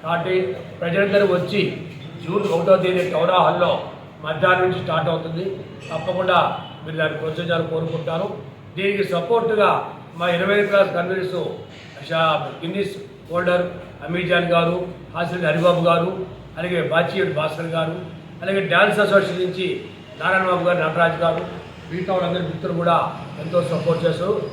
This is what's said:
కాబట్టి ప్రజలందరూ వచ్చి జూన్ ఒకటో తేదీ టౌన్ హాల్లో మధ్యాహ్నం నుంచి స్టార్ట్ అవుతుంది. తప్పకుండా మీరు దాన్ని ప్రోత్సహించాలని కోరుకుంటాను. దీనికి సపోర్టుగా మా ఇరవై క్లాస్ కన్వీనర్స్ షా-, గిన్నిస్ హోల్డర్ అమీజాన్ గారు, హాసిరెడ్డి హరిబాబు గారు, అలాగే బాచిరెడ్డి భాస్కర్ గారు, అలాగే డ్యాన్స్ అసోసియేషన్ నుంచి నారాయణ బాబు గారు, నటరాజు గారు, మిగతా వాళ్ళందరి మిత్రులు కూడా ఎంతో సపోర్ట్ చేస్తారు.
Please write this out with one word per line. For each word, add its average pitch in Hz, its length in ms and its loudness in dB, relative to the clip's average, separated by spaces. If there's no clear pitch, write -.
కాబట్టి 170 320 0
ప్రజలందరూ 196 440 4
వచ్చి 180 360 2
జూన్ 196 240 -2
ఒకటో 170 300 6
తేదీ 180 340 2
టౌన్ 175 200 2
హాల్లో 180 400 4
మధ్యాహ్నం 180 440 2
నుంచి - 180 0
స్టార్ట్ 165 260 0
అవుతుంది. 165 360 -2
తప్పకుండా 175 500 2
మీరు 156 120 -8
దాన్ని 156 200 0
ప్రోత్సహించాలని 165 500 -2
కోరుకుంటాను. 160 600 -4
దీనికి 196 260 0
సపోర్టుగా 208 680 2
మా 170 140 -2
ఇరవై 190 360 2
క్లాస్ 196 280 4
కన్వీనర్స్ 180 460 -2
షా-, 160 300 2
గిన్నిస్ 196 340 -4
హోల్డర్ 175 340 2
అమీజాన్ 175 400 0
గారు, 170 320 2
హాసిరెడ్డి 170 320 -2
హరిబాబు 165 380 4
గారు, 170 260 4
అలాగే 170 240 -2
బాచిరెడ్డి 170 520 0
భాస్కర్ 156 320 -4
గారు, 165 300 -2
అలాగే 196 180 0
డ్యాన్స్ 185 400 4
అసోసియేషన్ 190 460 4
నుంచి 180 200 -4
నారాయణ 185 260 2
బాబు 175 220 0
గారు, 175 100 4
నటరాజు 165 460 2
గారు, 165 180 2
మిగతా 185 220 -2
వాళ్ళందరి 175 300 0
మిత్రులు 160 340 -4
కూడా 170 200 4
ఎంతో 160 240 0
సపోర్ట్ - 420 0
చేస్తారు. 175 300 0